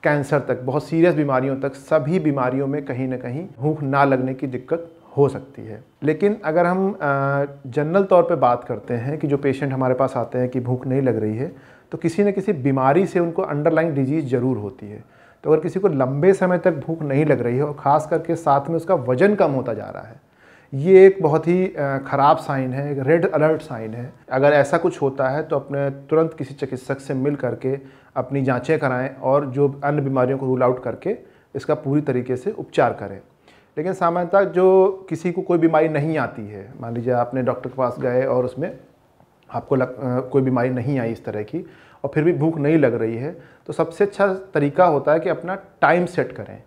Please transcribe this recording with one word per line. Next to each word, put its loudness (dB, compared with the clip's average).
कैंसर 0
तक, -4
बहुत -2
सीरियस 2
बीमारियों 0
तक, -4
सभी 0
बीमारियों 0
में -4
कहीं -6
ना -4
कहीं -8
भूख -2
ना 2
लगने 2
की -8
दिक्कत -6
हो 4
सकती -12
है। -16
लेकिन 0
अगर 2
हम, 0
आ, -2
जनरल 0
तौर 6
पे 0
बात 2
करते -6
हैं -4
कि -4
जो 0
पेशेंट -2
हमारे 2
पास 0
आते -4
हैं 0
कि -4
भूख -4
नहीं 0
लग 2
रही -2
है, -8
तो -10
किसी -2
न 2
किसी -2
बीमारी 2
से -2
उनको 0
अंडरलाइंग 0
डिजीज़ -2
ज़रूर 0
होती -10
है। -16
तो 2
अगर 4
किसी -4
को 0
लंबे 4
समय 2
तक 2
भूख -6
नहीं 0
लग 2
रही -2
है 0
और -6
ख़ास 2
करके -2
साथ 0
में -2
उसका 0
वज़न 2
कम 2
होता -4
जा -10
रहा -14
है, -20
ये 10
एक 6
बहुत 2
ही, 2
अ, -4
ख़राब 4
साइन -4
है, -6
एक -4
रेड 2
अलर्ट 2
साइन -10
है। -12
अगर 4
ऐसा 4
कुछ -2
होता 0
है -4
तो -4
अपने -4
तुरंत 0
किसी -10
चिकित्सक -6
से -8
मिल -2
करके -4
अपनी -2
जांचें 0
कराएं -2
और 0
जो 0
अन्य 0
बीमारियों 0
को -6
रूल 0
आउट 0
करके -6
इसका -2
पूरी -2
तरीके -2
से -6
उपचार 0
करें। -10
लेकिन -4
सामान्यतः 2
जो 6
किसी -4
को -4
कोई 0
बीमारी 2
नहीं -2
आती -6
है, -14
मान -10
लीजिए -2
आपने 0
डॉक्टर -2
के -16
पास -2
गए 0
और 0
उसमें -8
आपको -2
लग-, -2
अ, -2
कोई 0
बीमारी 0
नहीं -2
आई -4
इस -10
तरह -6
की -8
और -6
फिर 0
भी 4
भूख 0
नहीं 2
लग 4
रही -2
है, -8
तो -10
सबसे 0
अच्छा 0
तरीका 0
होता 2
है 4
कि -2
अपना -4
टाइम 2
सेट -4
करें -14